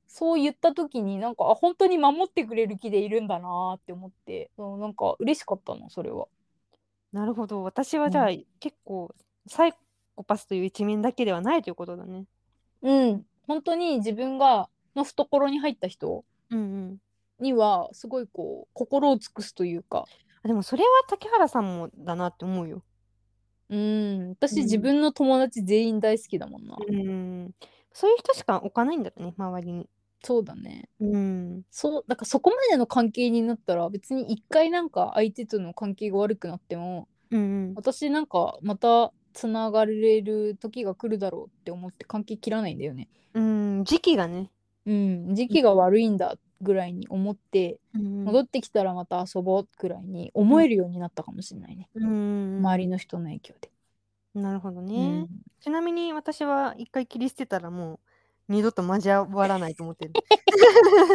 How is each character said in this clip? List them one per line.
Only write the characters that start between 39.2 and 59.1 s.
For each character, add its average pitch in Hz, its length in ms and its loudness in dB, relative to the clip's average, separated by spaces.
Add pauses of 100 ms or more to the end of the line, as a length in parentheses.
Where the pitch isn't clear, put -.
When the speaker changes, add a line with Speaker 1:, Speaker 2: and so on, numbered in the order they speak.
Speaker 1:
繋 220 380 -4
が 220 160 4
れ 220 340 4
る 214 360 -2
時 233 260 -10
が 190 120 -4
来 220 140 -8
る 214 100 -2
だ 190 120 -2
ろ - 240 -12
う - 60 -20
っ - 40 -20
て 170 60 -10
思 180 180 -12
っ - 40 -16
て - 120 -20
関 214 200 -8
係 214 120 -10
切 - 140 -8
ら 220 120 -2
な 185 60 -4
い 147 60 -8
ん 131 40 -12
だ - 60 -8
よ 143 100 -6
ね。 127 140 -14 (260)
Speaker 2:
う 226 60 -2
ん、 208 440 0
時 320 160 0
期 330 160 4
が 180 100 0
ね。 180 240 -8 (360)
Speaker 1:
う 214 60 0
ん、 185 420 0
時 240 140 0
期 302 140 4
が 208 120 8
悪 190 260 6
い 226 80 2
ん 202 80 0
だ 180 200 -2 (240)
ぐ 190 140 0
ら 185 120 -2
い 175 60 -10
に 185 160 -10
思 190 240 -2
っ 196 40 -8
て、 185 420 -2 (160)
Speaker 2:
う 220 40 -4
ん - 20 -4
う 202 80 -4 (140)
ん。 - 20 -6
Speaker 1:
戻 214 160 4
っ 254 60 -2
て 262 140 -4
き - 80 -12
た 208 140 0
ら 185 100 -2
ま 180 140 -8
た 180 180 -4 (100)
遊 185 60 -2
ぼ 190 200 0
う 202 80 -8 (100)
ぐ 185 100 -6
ら 180 120 -10
い 185 40 -16
に 180 300 -10
思 233 260 6
え 311 80 6
る 226 60 2
よ 185 120 2
う - 20 -8
に 180 100 -8
な 175 80 -6
っ - 60 -10
た - 100 -10
か - 100 -12
も 190 100 -12
し - 120 -16
れ 190 60 -14
な - 100 -18
い - 60 -18
ね。 185 180 -18
Speaker 2:
う 220 60 -6
ん。 - 20 -2
う 220 40 0
ん 220 40 0
う - 20 0
ん 214 40 0
う 202 400 -2
ん。 - 20 -4
Speaker 1:
周 185 200 2
り 185 100 -2
の 185 80 -2
人 185 220 -10
の 170 80 -8
影 151 140 -10
響 - 200 -20
で。 - 100 -20 (640)
Speaker 2:
な 196 180 -4
る 196 60 -4
ほ 185 140 -10
ど 180 100 -12
ね。 196 140 -6
Speaker 1:
う 190 40 -2 (220)
ん。 170 60 -10 (320)
Speaker 2:
ち 294 100 -8
な 330 100 -2
み 339 120 -2
に 339 200 -4
私 302 300 -6
は 277 340 -2
一 233 140 -14
回 262 160 -4
切 233 140 -10
り 254 80 -2
捨 - 80 -10
て 254 100 -8
た 190 140 -4
ら 170 100 -12
も 175 240 -8
う、 - 60 -18 (520)
二 208 100 2
度 226 100 2
と 185 100 -4
交 196 320 2